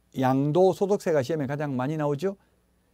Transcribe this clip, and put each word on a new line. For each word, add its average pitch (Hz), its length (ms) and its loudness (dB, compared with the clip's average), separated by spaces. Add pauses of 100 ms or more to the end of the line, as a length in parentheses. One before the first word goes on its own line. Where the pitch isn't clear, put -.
(180)
양도 147 540 4
소득세가 185 500 0
시험에 151 240 -4
가장 143 300 -6
많이 135 200 -2
나오죠. 151 400 -4 (580)